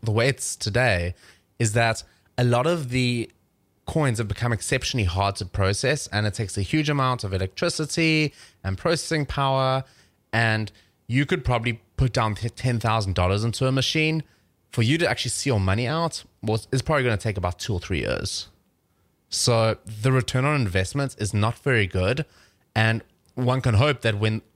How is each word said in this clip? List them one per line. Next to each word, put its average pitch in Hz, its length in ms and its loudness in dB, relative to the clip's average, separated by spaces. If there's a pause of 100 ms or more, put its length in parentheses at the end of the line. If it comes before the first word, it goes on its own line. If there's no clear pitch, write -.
the 110 100 -2
way 117 160 4
it's - 280 -4
today, 101 580 0 (440)
is 113 140 0
that 113 300 2 (340)
a 123 80 2
lot 123 220 2
of 160 240 -2
the 123 400 0 (560)
coins 139 320 0
have 113 100 -2
become 120 240 -2
exceptionally 123 520 -2
hard 98 320 0
to 101 100 -6
process, 101 640 0
and 107 180 -2
it 104 80 -2
takes 104 240 -6
a 101 40 -2
huge 151 280 0
amount 131 340 0
of 95 80 -4
electricity 156 1040 0 (280)
and 95 140 -4
processing 160 500 0
power, 135 580 0 (480)
and 110 380 2 (360)
you 127 180 0
could - 200 -2
probably 117 360 0 (160)
put 131 160 2
down 110 220 0
ten 120 440 -4
thousand 107 360 0
dollars 95 300 2
into 117 220 0
a 131 60 2
machine. 156 500 0 (480)
For - 120 0
you 131 160 2
to 170 100 2
actually 120 220 -2
see - 180 -4
your 117 120 2
money 98 260 0
out 160 380 -4 (180)
was, 107 280 -2
is 131 120 0
probably 147 220 2
gonna 117 120 2
take 104 220 -2
about 90 200 -4
two - 140 -6
or 90 80 0
three 85 200 -2
years. - 480 -4 (800)
So 113 480 2 (240)
the 131 100 2
return 127 320 0
on 147 160 2
investment 107 580 -2
is 104 140 -4
not 107 260 2
very 120 280 2
good, 98 400 0 (500)
and 110 260 2 (320)
one 127 280 0
can 123 120 2
hope 131 280 2
that 107 160 0
when, 110 240 0 (140)